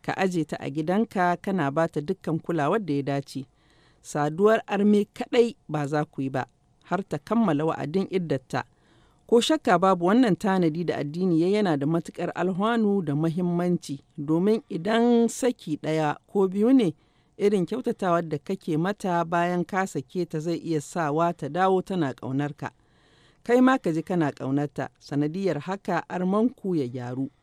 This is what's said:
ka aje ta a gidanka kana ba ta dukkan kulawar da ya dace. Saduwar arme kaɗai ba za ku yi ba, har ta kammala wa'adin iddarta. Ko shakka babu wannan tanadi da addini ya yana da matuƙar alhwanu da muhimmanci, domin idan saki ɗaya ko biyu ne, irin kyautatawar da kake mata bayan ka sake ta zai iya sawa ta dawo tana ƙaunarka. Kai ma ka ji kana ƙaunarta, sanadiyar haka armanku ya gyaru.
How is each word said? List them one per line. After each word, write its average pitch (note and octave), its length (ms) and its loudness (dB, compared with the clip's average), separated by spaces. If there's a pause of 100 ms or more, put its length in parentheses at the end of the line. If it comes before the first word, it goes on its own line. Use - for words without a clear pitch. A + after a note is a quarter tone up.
ka C#3+ 140 -4
aje F3+ 280 0
ta - 160 -8
a C#3 100 -8
gidanka F3+ 680 0
kana F3 300 -2
ba E3 180 0
ta D#3 120 -4
dukkan D#3+ 380 -4
kulawar E3+ 460 -2
da D3+ 100 -4
ya C#3 80 0
dace. C#3 440 -6 (560)
Saduwar D#3+ 640 2
arme G#3 380 4 (120)
kaɗai A#3+ 400 2 (120)
ba D3+ 180 -2
za D3+ 180 0
ku - 180 -10
yi C3+ 80 -2
ba, C3 140 -4 (400)
har F3+ 240 -2
ta D3+ 100 -4
kammala F#3 460 0
wa'adin D#3+ 460 -2
iddarta. D3+ 540 -4 (600)
Ko A#3 140 6
shakka G3 380 2
babu F3+ 280 2
wannan G#3+ 300 4
tanadi F3 480 0
da D#3 120 -2
addini D#3+ 440 0
ya F3 80 2
yana G3 280 2
da C#3 100 -2
matuƙar E3 480 -2
alhwanu G3+ 720 0
da D3 100 -2
muhimmanci, E3+ 840 -2 (180)
domin E3+ 500 0
idan A#3 600 2
saki A#3 480 -4
ɗaya D#3 400 -2 (100)
ko G3 220 0
biyu G#3 240 2
ne, A3 200 4 (460)
irin G3+ 280 2
kyautatawar G3 600 -2
da D3 100 -6
kake F#3 400 -4
mata F3 460 0
bayan F3 400 0
ka F#3+ 220 -2
sake E3+ 400 -6
ta D#3+ 120 -8
zai E3 180 -4
iya D#3 240 -4
sawa E3 520 -2
ta D#3 160 -8
dawo F#3 340 2
tana D#3+ 320 -2
ƙaunarka. C#3 560 -6 (720)
Kai A#3+ 160 4
ma C4 180 6
ka F3 140 -2
ji D#3+ 100 -2
kana E3 300 0
ƙaunarta, C#3 560 -4 (100)
sanadiyar D#3 600 -2
haka F#3 480 -4
armanku F#3 680 -2
ya C3+ 120 0
gyaru. B2+ 420 -6 (120)